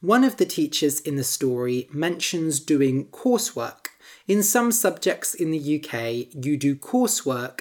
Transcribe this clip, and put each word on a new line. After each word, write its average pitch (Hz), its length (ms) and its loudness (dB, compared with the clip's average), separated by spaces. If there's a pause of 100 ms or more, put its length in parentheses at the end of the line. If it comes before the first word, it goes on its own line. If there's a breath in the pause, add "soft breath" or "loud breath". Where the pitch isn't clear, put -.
One 226 240 4
of - 140 2
the 180 80 4
teachers 151 540 0
in 147 160 -4
the 135 80 -2
story 123 680 -2
mentions 160 680 -2
doing 139 480 2
coursework. - 800 -2 (380 loud breath)
In 202 160 4
some 240 300 2
subjects - 640 0
in 160 160 -2
the 160 80 0
U 147 200 -2
K, 117 540 -6
you 143 240 -2
do 139 180 2
coursework 139 880 -2